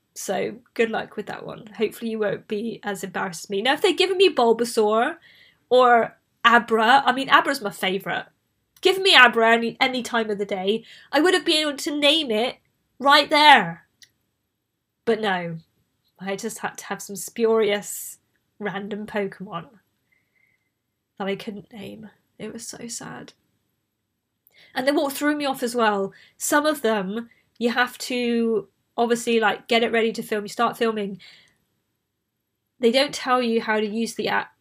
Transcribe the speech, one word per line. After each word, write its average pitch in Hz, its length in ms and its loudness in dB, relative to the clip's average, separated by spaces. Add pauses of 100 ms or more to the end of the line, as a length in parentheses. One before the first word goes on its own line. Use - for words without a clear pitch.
(140)
So, 190 420 -6 (180)
good 226 160 0
luck - 260 -8
with 214 100 -10
that - 200 -12
one. - 220 -16 (100)
Hopefully 226 320 -6
you 220 80 -6
won't 202 300 -4
be 220 340 -6
as 196 220 -8
embarrassed 190 400 -8
as - 60 -14
me. 202 120 -4
Now, 262 120 2
if 302 80 -8
they'd 359 140 4
given 359 200 0
me 370 180 4
Bulbasaur 233 800 2 (540)
or 240 480 4 (260)
Abra, 233 640 4
I - 60 2
mean, 262 180 -4
Abra's 294 300 4
my 208 100 -6
favourite. 190 560 -6 (540)
Give 370 180 2
me 381 160 4
Abra 226 400 6
any, 233 260 -2
any 254 220 -2
time 226 280 -4
of 202 80 -4
the 208 60 -4
day. 202 400 -4 (280)
I 277 80 2
would 359 120 4
have 370 120 0
been 311 220 0
able 285 120 -6
to 294 180 -6
name 294 340 2
it 220 260 -2 (420)
right 285 320 4
there. 269 560 6 (1160)
But 220 160 0
no, 175 380 -2 (600)
I 196 180 -8
just 220 220 -10
had - 200 -8
to - 80 -16
have 196 140 -8
some 202 160 -14
spurious 220 1040 -2 (400)
random 202 480 -8
Pokemon 196 640 -8 (1500)
that 190 100 -6
I 196 80 -4
couldn't 202 360 -14
name. 208 380 -18 (280)
It 214 140 -12
was 226 140 -16
so - 220 -14
sad. - 440 -14 (1400)
And 262 120 -4
then 285 100 2
what 285 160 0
threw 294 240 0
me 294 80 -4
off 262 180 -4
as 240 120 -2
well, 208 380 0 (240)
some 294 300 0
of 302 160 -2
them, 220 460 -2 (300)
you 233 120 0
have 247 280 -2
to 233 720 -2 (280)
obviously, 233 440 0
like, 202 280 0
get 233 140 2
it 226 100 -2
ready 226 200 0
to 220 100 -8
film, 208 220 -4
you 208 40 -10
start 233 280 -2
filming. 214 420 -4 (1600)
They 233 120 4
don't 277 220 2
tell 254 280 0
you 226 180 0
how 214 200 0
to 220 60 -2
use 214 280 -4
the 180 140 -4
app, - 320 -2